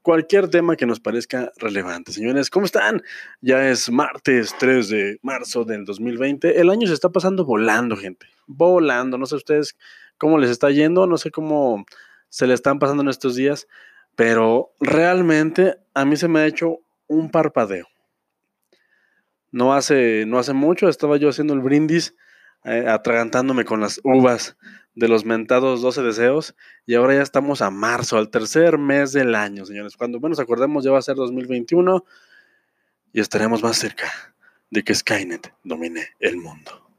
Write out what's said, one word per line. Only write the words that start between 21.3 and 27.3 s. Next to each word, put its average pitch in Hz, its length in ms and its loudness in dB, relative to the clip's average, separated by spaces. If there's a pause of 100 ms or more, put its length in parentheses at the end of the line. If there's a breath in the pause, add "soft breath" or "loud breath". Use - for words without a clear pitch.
haciendo 147 240 -2
el 139 60 0
brindis, 151 540 0 (500 soft breath)
eh, 117 220 -4
atragantándome 117 800 0
con 110 160 -4
las 104 240 -4
uvas 127 540 2 (360 loud breath)
de 117 140 0
los 110 160 4
mentados 123 560 0
doce 127 220 -2
deseos, 120 520 0 (300 soft breath)
y 117 120 0
ahora 127 180 4
ya 139 80 2
estamos 139 400 -2